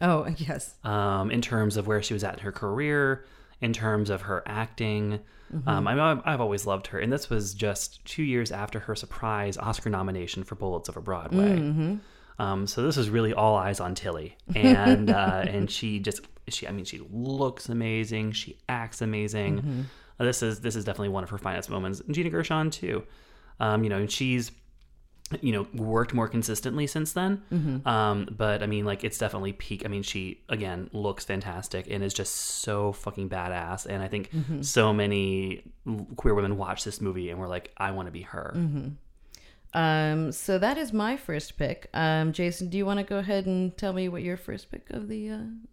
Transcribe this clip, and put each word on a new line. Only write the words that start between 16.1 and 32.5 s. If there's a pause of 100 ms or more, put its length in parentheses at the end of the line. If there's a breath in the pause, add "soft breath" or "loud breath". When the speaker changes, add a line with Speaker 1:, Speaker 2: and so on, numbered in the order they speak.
Speaker 2:
she,
I
mean,
she (100)
looks
amazing.
She (140)
acts
amazing.
Speaker 1:
Mm-hmm. (380 loud breath)
Speaker 2:
Uh,
this
is,
this
is
definitely
one
of
her
finest
moments.
And
Gina
Gershon,
too. (560 loud breath)
Um,
you
know,
and
she's, (880)
you
know,
worked
more
consistently
since
then. (100)
Speaker 1:
Mm-hmm.
Speaker 2:
Um,
but,
I
mean,
like,
it's
definitely
peak.
I
mean,
she,
again,
looks
fantastic
and
is
just
so